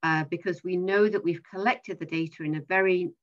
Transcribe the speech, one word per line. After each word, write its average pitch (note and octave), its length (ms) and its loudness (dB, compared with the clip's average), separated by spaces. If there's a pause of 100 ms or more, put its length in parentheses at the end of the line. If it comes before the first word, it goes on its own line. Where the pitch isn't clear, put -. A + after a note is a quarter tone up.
uh, D#3+ 260 2
because F3 340 -4
we F3+ 140 -2
know G3 300 4
that G3+ 160 0
we've E3+ 200 -2
collected G3 560 -4
the E3 60 -8
data E3 380 -4
in D#3 120 -2
a D3+ 60 -6
very F#3 500 2 (120)